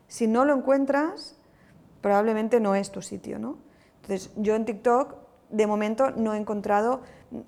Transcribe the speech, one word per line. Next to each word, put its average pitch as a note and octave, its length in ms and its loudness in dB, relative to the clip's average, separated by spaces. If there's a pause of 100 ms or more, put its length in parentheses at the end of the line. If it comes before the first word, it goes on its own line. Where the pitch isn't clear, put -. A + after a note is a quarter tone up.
Si - 160 -2
no A#3 200 4
lo D4 100 4
encuentras, C#4 800 0 (640)
probablemente A3 640 2
no G3 140 2
es G3 180 -2
tu F#3+ 80 -10
sitio, - 380 -10
¿no? B3 180 -8 (440)
Entonces, F#3+ 360 -8
yo G#3+ 180 2
en A3+ 80 -2
TikTok, A#3+ 520 0 (340)
de G#3+ 180 2
momento, G#3+ 440 0
no A3 220 -2
he G#3+ 40 -2
encontrado, G#3 640 0 (460)